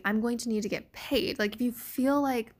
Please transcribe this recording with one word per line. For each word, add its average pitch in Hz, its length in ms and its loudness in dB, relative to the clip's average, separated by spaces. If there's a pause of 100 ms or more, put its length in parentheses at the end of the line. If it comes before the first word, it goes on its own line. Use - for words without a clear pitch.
I'm 208 160 2
going 240 200 0
to 240 100 -4
need 214 140 0
to 202 60 -2
get - 220 -4
paid." - 480 0
Like, 208 160 0
if 226 60 -4
you 247 100 2
feel 269 500 0
like, 254 380 -2